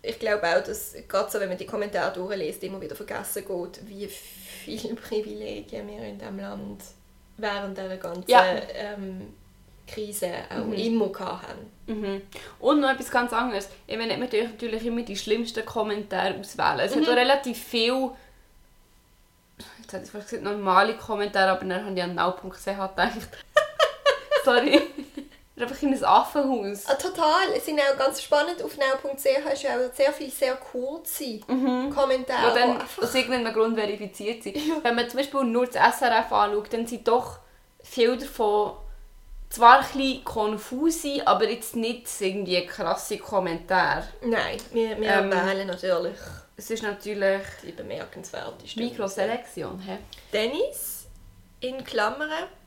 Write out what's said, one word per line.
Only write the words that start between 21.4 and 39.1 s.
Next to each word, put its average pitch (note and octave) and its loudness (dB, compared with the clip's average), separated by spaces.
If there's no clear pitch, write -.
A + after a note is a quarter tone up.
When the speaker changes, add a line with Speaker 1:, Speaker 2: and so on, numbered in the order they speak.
Speaker 2:
aber F#3 -2
dann F#3 -2
habe G3 -6
ich F3+ 0
an F3 -2
nau E3+ 2
Punkt F#3 -12
C G3 -4
H G3 -4
gedacht. G#3+ -2
<laughs> - 4
Sorry. A#3+ 8
Das A#3+ -4
ist - -8
einfach - -8
in C#4 4
ein - -2
Affenhaus. A3 4
Speaker 1:
Ah, C#4 4
total. F4 2
Es - -4
sind D4+ -2
auch C#4 4
ganz C4+ 0
spannend, D#4 2
auf - -8
nau C4+ 2
Punkt C#4 -8
C C4+ 4
H C#4+ -2
ist C#4 -2
ja B3+ 0
auch B3 -2
sehr C#4 4
viel C#4+ -8
sehr C4 0
kurze C4 -8
Speaker 2:
Mhm. B3+ 0
Speaker 1:
Kommentare, B3+ 2
Speaker 2:
Wo A3+ 2
dann B3 6
Speaker 1:
wo - 2
einfach - -6
Speaker 2:
aus A#3+ -2
irgendeinem B3 0
Grund A3+ 4
verifiziert G#3 -4
sind. - -8
Speaker 1:
Ja. D4+ 0
Speaker 2:
Wenn A#3+ 2
man A#3 0
zum B3 -4
Beispiel C#4 0
nur A#3+ 2
das B3 4
S - -2
R A3+ 6
F A3+ -2
anschaut, G#3 2
dann A#3 -2
sind A#3 -4
doch A#3 2
viele B3 2
davon G#3 2